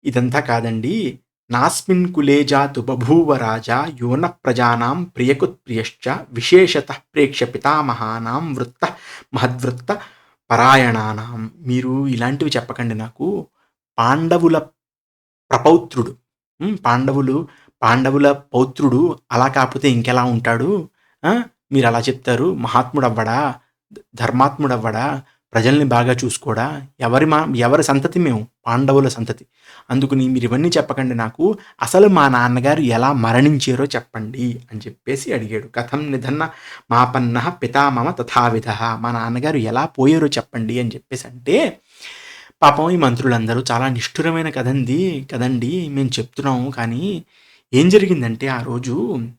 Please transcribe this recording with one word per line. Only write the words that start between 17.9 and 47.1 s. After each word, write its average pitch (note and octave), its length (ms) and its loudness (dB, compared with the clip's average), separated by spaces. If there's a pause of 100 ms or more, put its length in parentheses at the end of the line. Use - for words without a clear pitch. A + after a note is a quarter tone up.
పౌత్రుడు C#3 880 0 (120)
అలా A#2+ 160 2
కాకపోతే C3+ 440 0
ఇంకెలా B2 320 2
ఉంటాడు? B2 680 -2 (360)
ఆ, A3+ 180 0 (280)
మీరు C3 160 2
అలా A#2 120 2
చెప్తారు, B2+ 540 -2
మహాత్ముడు B2+ 520 0
అవ్వడా, A#2 500 -2 (380)
ధర్మాత్ముడు C3 800 0
అవ్వడా, A#2 480 -4 (320)
ప్రజల్ని C3+ 320 4
బాగా A#2+ 300 2 (100)
చూసుకోడా? B2 560 -4 (180)
ఎవరి B2+ 260 2
మా, D#3 300 2
ఎవరి B2+ 280 4
సంతతి C#3+ 360 0
మేము? A#2 280 0 (200)
పాండవుల C3+ 400 4
సంతతి. A#2 380 -6 (440)
అందుకని C3+ 380 2
మీరు B2+ 160 0
ఇవన్నీ B2+ 240 2
చెప్పకండి C3+ 480 0
నాకు. D#3 420 -2 (240)
అసలు G3 260 6
మా E3 200 6
నాన్నగారు B2+ 540 2
ఎలా A#2+ 300 2
మరణించారో C3 760 2
చెప్పండి B2 760 -8 (100)
అని A2 160 -10
చెప్పేసి C3+ 460 -8
అడిగాడు. A2 340 -6
"కథం C#3+ 440 -6
నిధన్న C3+ 380 -4 (420)
మాపన్నః B2 580 0
పితామమ C#3 600 0
తథావిధః." A2+ 840 -2
మా A#2 160 -6
నాన్నగారు B2 460 -4
ఎలా A#2 280 -2
పోయారో D#3 420 2
చెప్పండి A#2+ 520 -4
అని A#2+ 140 -4
చెప్పేసి - 340 -12
అంటే, C3+ 520 -2 (840)
పాపం D3+ 280 4
ఈ F#3 60 2
మంత్రులందరూ, B2 760 0
"చాలా B2 160 0
నిష్ఠురమైన D#3+ 600 -2
కథంది C3+ 840 -2
కదండి, C3 560 -4
మేము C#3 200 -2 (100)
చెప్తున్నాము." C3 520 -4
కానీ B2+ 520 -6 (500)